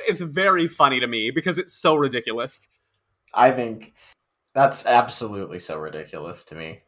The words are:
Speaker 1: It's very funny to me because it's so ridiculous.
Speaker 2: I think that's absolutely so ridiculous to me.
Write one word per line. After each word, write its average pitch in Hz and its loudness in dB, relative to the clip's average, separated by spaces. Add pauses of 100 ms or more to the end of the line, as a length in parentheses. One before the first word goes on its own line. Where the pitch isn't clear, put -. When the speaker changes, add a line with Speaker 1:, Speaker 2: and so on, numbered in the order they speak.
Speaker 1:
It's 180 0
very 175 2
funny 135 4
to 123 0
me 117 -2
because 160 -2
it's - -6
so 156 4
ridiculous. 123 -2 (680)
Speaker 2:
I 127 6
think 117 -6 (600)
that's 135 2
absolutely 107 0
so 78 -8
ridiculous 78 -12
to 80 -18
me. 80 -14